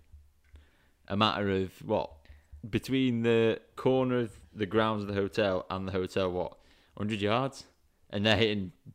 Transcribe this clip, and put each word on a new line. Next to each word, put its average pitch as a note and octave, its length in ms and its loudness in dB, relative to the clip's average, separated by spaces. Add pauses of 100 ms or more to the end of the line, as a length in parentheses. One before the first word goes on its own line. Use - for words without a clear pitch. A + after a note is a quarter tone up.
(1080)
a G2 80 -2
matter G#2 320 2
of, F#2+ 220 0 (140)
what, G#2 260 -2 (580)
between B2 540 0
the A2+ 360 4 (160)
corner B2+ 440 2
of A#2 120 -2 (220)
the G2+ 120 -4
grounds A2 360 0
of G2+ 80 -6
the G2+ 60 -4
hotel G2 540 0
and F#2+ 180 -4
the F#2+ 40 -6
hotel, F#2 400 -2
what, F2+ 240 -4 (420)
hundred G#2 220 -4
yards? A#2 460 -2 (460)
And G2+ 140 0
they're G#2+ 120 4
hitting G#2 340 0 (240)